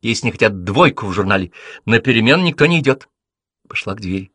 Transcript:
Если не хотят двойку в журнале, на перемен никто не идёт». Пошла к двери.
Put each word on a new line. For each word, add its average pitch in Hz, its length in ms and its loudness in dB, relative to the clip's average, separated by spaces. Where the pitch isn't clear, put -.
Если 117 240 -2
не 113 80 -2
хотят 101 320 0
двойку 117 420 2
в 92 60 -6
журнале, 95 400 -2
на 113 140 2
перемен 127 440 2
никто 156 220 2
не 170 160 2
идёт». 135 260 0
Пошла - 260 -8
к 110 60 -14
двери. 95 340 -8